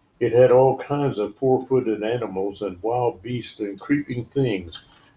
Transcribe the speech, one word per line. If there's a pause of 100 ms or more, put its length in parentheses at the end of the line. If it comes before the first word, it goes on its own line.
(180)
It
had
all
kinds
of
four-footed
animals
and
wild
beasts
and
creeping
things (340)